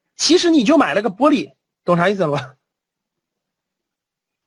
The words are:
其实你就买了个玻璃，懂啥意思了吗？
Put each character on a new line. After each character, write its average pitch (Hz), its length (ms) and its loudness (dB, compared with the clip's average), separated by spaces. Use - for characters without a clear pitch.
其 349 220 0
实 339 120 0
你 294 140 2
就 294 140 2
买 165 160 0
了 202 80 -2
个 226 80 -4
玻 277 200 0
璃， 220 220 -2
懂 175 140 0
啥 175 100 0
意 214 60 -2
思 190 80 -4
了 160 60 -2
吗？ 135 260 -8